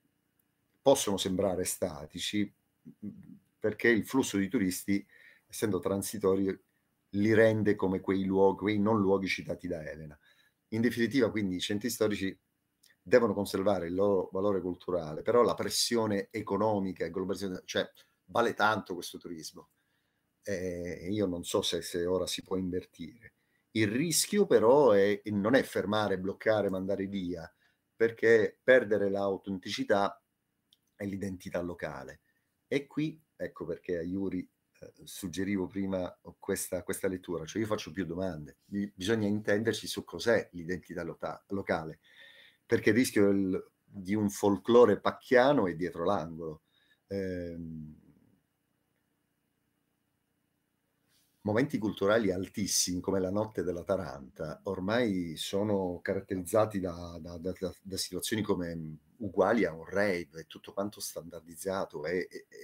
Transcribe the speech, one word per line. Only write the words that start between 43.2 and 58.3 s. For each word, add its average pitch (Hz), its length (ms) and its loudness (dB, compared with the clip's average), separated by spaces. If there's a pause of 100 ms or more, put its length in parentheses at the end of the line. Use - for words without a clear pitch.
del, 98 440 0 (120)
di 95 300 -8
un 107 160 2
folklore 104 720 6
pacchiano 123 680 4
è 87 80 -2
dietro 85 300 -6
l'angolo. 82 560 -4 (460)
Ehm, 85 920 -8 (3500)
momenti 120 360 0
culturali 101 540 2
altissimi 90 680 -2
come 95 180 -2
la 92 100 -2
Notte 107 340 -2
della 85 200 -6
Taranta 78 800 -6
ormai 95 720 -2
sono 98 640 -2
caratterizzati 98 800 -2
da, 85 400 -8
da, 85 180 -12
da, 87 220 -6
da, 87 220 -6
da 92 160 -10
situazioni 95 440 -4